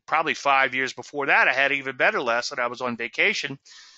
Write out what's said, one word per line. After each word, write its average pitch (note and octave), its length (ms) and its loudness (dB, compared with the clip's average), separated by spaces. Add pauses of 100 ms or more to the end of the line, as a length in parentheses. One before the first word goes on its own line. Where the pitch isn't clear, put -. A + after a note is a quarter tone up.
probably D#3 280 0
five C3+ 400 2
years C3 200 -2
before C#3 320 -8
that, F#3 240 4
I C3 40 2
had C#3 200 2
an C#3 40 -2
even C3+ 200 -8
better F#3 240 2
lesson. A#2+ 380 0
I B2 80 0
was A#2+ 140 -6
on B2 140 -2
vacation, C#3 640 -2 (380)